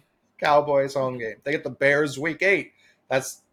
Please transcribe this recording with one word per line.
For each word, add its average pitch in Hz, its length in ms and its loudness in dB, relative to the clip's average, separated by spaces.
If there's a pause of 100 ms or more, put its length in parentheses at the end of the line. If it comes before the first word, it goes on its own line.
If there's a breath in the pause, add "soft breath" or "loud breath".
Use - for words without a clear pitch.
(380)
Cowboys 143 560 2
home 131 240 -4
game. 110 240 -8
They 143 100 -4
get 151 120 -2
the 135 60 -8
Bears 139 480 2
week 156 240 -6
eight. 185 300 0 (360 soft breath)
That's - 340 -2 (100)